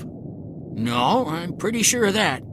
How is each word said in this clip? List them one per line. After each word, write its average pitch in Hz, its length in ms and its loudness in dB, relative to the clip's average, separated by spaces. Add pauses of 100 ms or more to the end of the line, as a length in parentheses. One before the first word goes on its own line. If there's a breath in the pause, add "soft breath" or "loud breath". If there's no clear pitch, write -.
No, - 1200 -2
I'm 165 300 -4
pretty 226 260 0
sure 247 220 4
of 196 100 4
that. 180 280 2 (100)